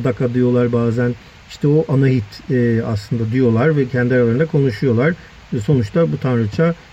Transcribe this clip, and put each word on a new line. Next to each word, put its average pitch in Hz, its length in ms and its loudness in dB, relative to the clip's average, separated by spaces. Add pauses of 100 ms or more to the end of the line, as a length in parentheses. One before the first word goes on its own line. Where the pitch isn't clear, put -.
adak 131 200 -2
adıyorlar 123 520 0
bazen. 120 420 0 (340)
İşte - 200 -4
o 156 200 2
Anahit, 131 640 0
e, 120 320 2
aslında 113 500 -4
diyorlar 127 440 2
ve 131 120 0
kendi 123 260 0
aralarında 123 320 2
konuşuyorlar. 139 680 0 (420)
E, 120 40 -4
sonuçta 151 520 0
bu 147 60 -4
tanrıça 127 560 0 (180)